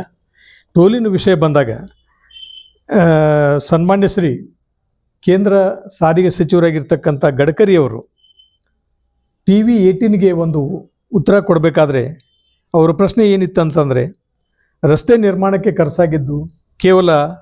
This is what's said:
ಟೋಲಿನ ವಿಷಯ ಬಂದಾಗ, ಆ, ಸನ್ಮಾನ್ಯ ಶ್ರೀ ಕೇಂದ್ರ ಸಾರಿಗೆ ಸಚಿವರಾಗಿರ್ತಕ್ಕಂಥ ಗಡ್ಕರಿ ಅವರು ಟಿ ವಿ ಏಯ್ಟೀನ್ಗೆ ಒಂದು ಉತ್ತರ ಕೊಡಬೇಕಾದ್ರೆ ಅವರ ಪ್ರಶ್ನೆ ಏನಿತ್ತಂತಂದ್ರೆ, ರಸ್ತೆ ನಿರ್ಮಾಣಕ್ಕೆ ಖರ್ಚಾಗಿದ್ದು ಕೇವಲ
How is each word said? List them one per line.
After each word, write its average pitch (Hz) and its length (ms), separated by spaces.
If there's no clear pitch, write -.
ಟೋಲಿನ 220 320
ವಿಷಯ 190 280
ಬಂದಾಗ, 147 360
ಆ, - 20
ಸನ್ಮಾನ್ಯ 180 500
ಶ್ರೀ 165 400
ಕೇಂದ್ರ 190 320
ಸಾರಿಗೆ 170 320
ಸಚಿವರಾಗಿರ್ತಕ್ಕಂಥ 160 920
ಗಡ್ಕರಿ 151 520
ಅವರು 123 240
ಟಿ 202 160
ವಿ 233 140
ಏಯ್ಟೀನ್ಗೆ 190 560
ಒಂದು 160 600
ಉತ್ತರ 196 280
ಕೊಡಬೇಕಾದ್ರೆ 151 680
ಅವರ 165 180
ಪ್ರಶ್ನೆ 196 360
ಏನಿತ್ತಂತಂದ್ರೆ, 160 760
ರಸ್ತೆ 156 320
ನಿರ್ಮಾಣಕ್ಕೆ 196 560
ಖರ್ಚಾಗಿದ್ದು 151 760
ಕೇವಲ 185 340